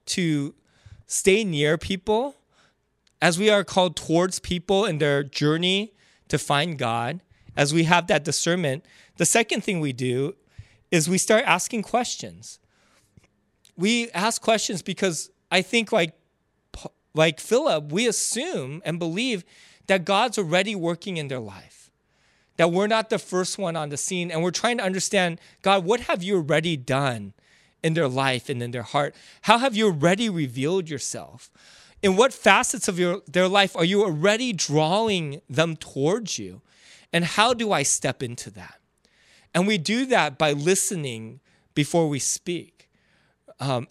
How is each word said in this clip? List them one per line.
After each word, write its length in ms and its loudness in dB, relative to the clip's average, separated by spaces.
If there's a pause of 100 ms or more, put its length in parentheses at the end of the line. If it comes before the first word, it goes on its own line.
to 480 -2 (500)
stay 380 2
near 340 2
people, 580 -2 (840)
as 160 4
we 120 4
are 140 4
called 320 0
towards 440 0
people 460 0
in 140 -2
their 240 2
journey 680 0 (360)
to 80 0
find 400 -2
God, 440 -2 (360)
as 160 2
we 100 4
have 240 4
that 160 2
discernment, 640 -2 (320)
the 80 0
second 380 2
thing 160 -2
we 120 -2
do 440 -2 (540)
is 200 2
we 80 2
start 280 4
asking 360 0
questions. 800 -6 (1160)
We 360 2
ask 300 -2
questions 400 0
because 480 -4 (220)
I 100 4
think 300 0
like, 220 2 (1000)
like 260 2
Philip, 520 0
we 160 0
assume 800 -4
and 120 -4
believe 460 -2 (440)
that 180 2
God's 320 0
already 380 0
working 420 -4
in 100 -6
their 120 -8
life, 520 -16 (640)
that 140 4
we're 160 2
not 220 0
the 100 0
first 380 -4
one 180 -4
on 140 -6
the 80 -8
scene, 340 -4
and 120 0
we're 80 0
trying 260 0
to 60 -4
understand, 560 0 (220)
"God, 220 2
what 180 0
have 200 -2
you 140 0
already 420 0
done 560 -2 (500)
in 120 2
their 120 4
life 400 0
and 140 -4
in 100 -8
their 120 -6
heart? 320 -2 (260)
How 160 6
have 180 0
you 120 4
already 420 2
revealed 600 -2
yourself? 640 -12 (520)
In 120 4
what 180 4
facets 540 2
of 120 -2
your, 280 0
their 200 2
life 280 2
are 80 0
you 200 2
already 500 0
drawing 960 0
them 260 0
towards 640 -4
you? 240 -12 (500)
And 140 0
how 300 4
do 160 -2
I 100 2
step 400 -2
into 300 -10
that?" 280 -20 (760)
And 120 0
we 100 2
do 300 -2
that 320 2
by 120 2
listening 880 -2 (360)
before 340 2
we 80 -2
speak, 720 -8 (720)
um, 320 -4